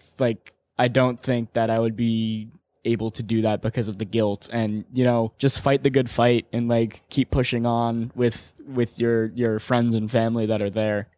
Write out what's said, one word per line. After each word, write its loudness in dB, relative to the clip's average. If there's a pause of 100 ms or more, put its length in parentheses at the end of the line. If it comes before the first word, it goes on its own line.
(180)
like, -2 (240)
I 4
don't 2
think -2
that 0
I 2
would 0
be -2 (380)
able 0
to -10
do 0
that 2
because -2
of -8
the -4
guilt -2
and, -4
you 2
know, 2
just 0
fight 2
the 4
good 2
fight 2
and, -2
like, 0
keep 0
pushing 0
on -2
with, -2 (120)
with -4
your, 2
your 0
friends 2
and -2
family 0
that 0
are -2
there. -2